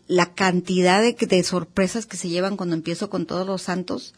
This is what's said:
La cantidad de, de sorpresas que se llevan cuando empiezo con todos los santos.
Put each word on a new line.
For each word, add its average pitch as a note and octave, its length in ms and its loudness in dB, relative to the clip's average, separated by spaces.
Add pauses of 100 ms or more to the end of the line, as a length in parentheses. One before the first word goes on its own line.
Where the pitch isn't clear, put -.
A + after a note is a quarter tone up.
La F3 260 2
cantidad F3+ 680 2
de, A#3 100 4
de F#3+ 300 2
sorpresas F#3 640 -2
que - 100 -14
se F3 140 -6
llevan F#3 260 -2
cuando F3+ 180 -2
empiezo E3 360 -4
con F3+ 160 -2
todos F#3 200 -4
los F#3+ 140 -4
santos. - 580 -4